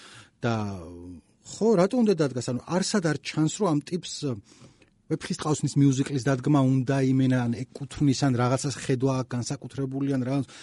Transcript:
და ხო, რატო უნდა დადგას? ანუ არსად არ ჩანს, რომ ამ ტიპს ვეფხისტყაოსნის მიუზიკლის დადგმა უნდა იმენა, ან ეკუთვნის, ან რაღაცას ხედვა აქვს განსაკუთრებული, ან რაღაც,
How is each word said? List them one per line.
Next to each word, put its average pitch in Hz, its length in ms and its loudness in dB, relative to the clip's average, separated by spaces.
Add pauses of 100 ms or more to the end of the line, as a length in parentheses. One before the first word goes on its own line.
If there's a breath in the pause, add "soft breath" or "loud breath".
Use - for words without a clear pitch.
(360 loud breath)
და 117 160 0 (920)
ხო, - 260 -2
რატო 196 240 4
უნდა 214 180 4
დადგას? 127 320 -2
ანუ 123 160 -4
არსად 185 420 0
არ 151 140 0
ჩანს, - 360 0
რომ 202 140 0
ამ 147 120 2
ტიპს - 320 -8 (960 loud breath)
ვეფხისტყაოსნის 156 640 -2
მიუზიკლის 139 500 4
დადგმა 139 380 2
უნდა 135 360 2
იმენა, 131 420 2
ან 120 140 -2
ეკუთვნის, 135 680 -2
ან 139 120 4
რაღაცას 123 420 0
ხედვა 135 380 0
აქვს 131 180 -4
განსაკუთრებული, 135 800 -4
ან 131 100 0
რაღაც, 131 240 -2 (160 loud breath)